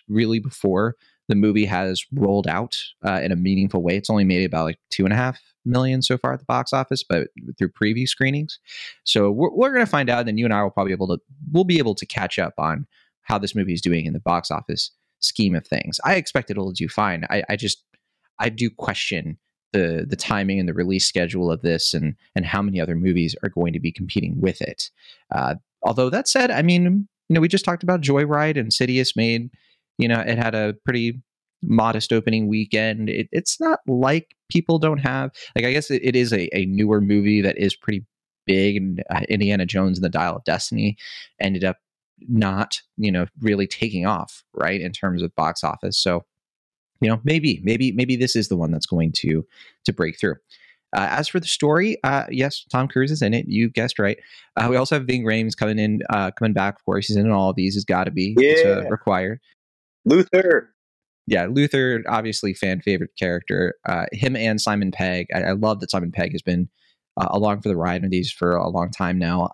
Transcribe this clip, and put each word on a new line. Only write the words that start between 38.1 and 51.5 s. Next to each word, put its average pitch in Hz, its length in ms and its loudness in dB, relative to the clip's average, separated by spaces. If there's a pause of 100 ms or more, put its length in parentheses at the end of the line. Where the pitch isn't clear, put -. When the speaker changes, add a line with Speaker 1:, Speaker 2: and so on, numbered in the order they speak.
Speaker 1:
big, 98 300 4
and, 95 340 -2
uh, 92 180 -2
Indiana 98 380 2
Jones 92 320 2
and 92 60 0
the 85 60 2
Dial 85 260 -2
of - 80 -14
Destiny 104 520 -2 (440)
ended 95 240 0
up 92 140 -2 (500)
not, 104 520 0 (160)
you 107 140 0
know, 90 160 0 (140)
really 101 260 2
taking 98 400 -4
off, 90 380 -4 (100)
right, 92 260 0
in 87 120 -6
terms 87 300 -2
of 85 120 -6
box 82 300 -2
office. 92 340 -4
So, 87 260 0 (760)
you 110 80 4
know, 113 160 0
maybe, 147 400 0
maybe, 117 280 2
maybe 123 240 0
this 123 200 0
is 107 120 0
the 92 80 0
one 82 140 0
that's 78 160 -2
going 82 260 0
to, 78 320 0 (400)
to - 80 0
break 82 260 -4
through. 82 180 -2 (600)
Uh, 98 140 0
as 151 180 -2
for 180 120 -2
the 165 60 -10
story, 170 580 0